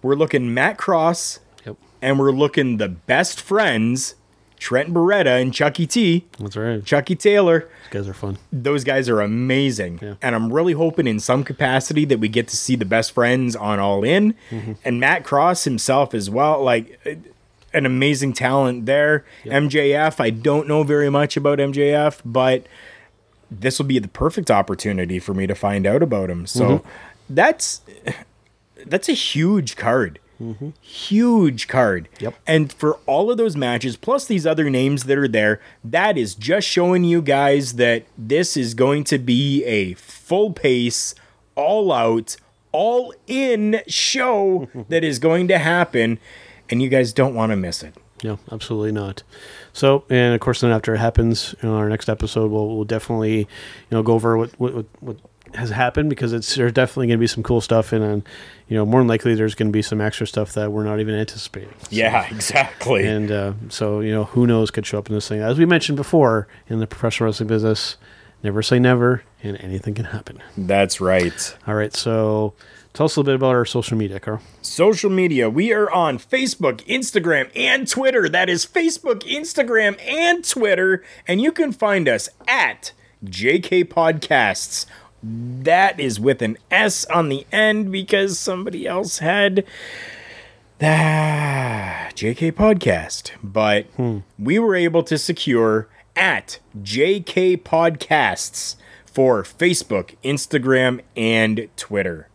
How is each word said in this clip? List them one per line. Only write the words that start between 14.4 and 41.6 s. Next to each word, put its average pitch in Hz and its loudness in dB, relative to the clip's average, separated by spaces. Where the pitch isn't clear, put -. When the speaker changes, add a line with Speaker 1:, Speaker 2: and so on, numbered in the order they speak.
Speaker 2:
Mm-hmm. 110 -8
Speaker 1:
And 120 -2
Matt 147 2
Cross 165 2
himself 135 0
as 101 -4
well. 143 2
Like, 120 0
an 143 0
amazing 135 0
talent 127 0
there. 147 2
Speaker 2:
Yep. 117 -8
Speaker 1:
M 143 2
J 143 2
F, 151 0
I 117 2
don't 143 0
know 151 2
very 147 2
much 143 0
about 143 2
M 139 0
J 143 2
F, 147 0
but 131 2
this 117 -4
will 143 0
be 131 2
the 104 -4
perfect 160 -4
opportunity 95 -2
for 98 -8
me 95 -4
to 98 -2
find 101 -4
out 110 2
about 101 -2
him. 87 -8
So 123 0
Speaker 2:
Mm-hmm. - -10
Speaker 1:
that's, 202 0
that's 185 -2
a 330 2
huge 170 0
card. 113 0
Speaker 2:
Mm-hmm. 113 -10
Speaker 1:
Huge 208 2
card. 101 0
Speaker 2:
Yep. 110 -8
Speaker 1:
And 156 2
for 151 -2
all 170 0
of 240 -2
those 214 0
matches, 120 -2
plus 262 -2
these 180 0
other 156 0
names 131 0
that 139 0
are 139 2
there, 107 2
that 175 0
is 107 -2
just 147 -2
showing 180 2
you 170 2
guys 139 2
that 117 2
this 139 0
is 120 -2
going 135 2
to 143 0
be 131 0
a 104 -2
full - -2
pace, 123 0
all 190 0